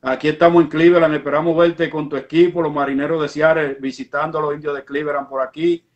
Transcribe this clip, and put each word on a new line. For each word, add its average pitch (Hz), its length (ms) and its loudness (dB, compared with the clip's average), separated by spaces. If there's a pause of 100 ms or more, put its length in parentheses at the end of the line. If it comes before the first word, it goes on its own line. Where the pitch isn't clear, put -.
Aquí 131 260 -2
estamos 170 340 4
en 147 60 2
Cleveland, 165 460 4
esperamos 147 420 -2
verte 170 340 2
con 151 180 -6
tu 147 80 -6
equipo, 170 460 0
los 156 100 -2
Marineros 143 480 -2
de 147 80 -2
Seattle, 151 520 0
visitando 143 580 -6
a 151 40 -2
los 147 120 -2
Indios 147 220 -8
de 135 80 -12
Cleveland 139 440 -6
por 135 140 -4
aquí. 165 420 -4 (120)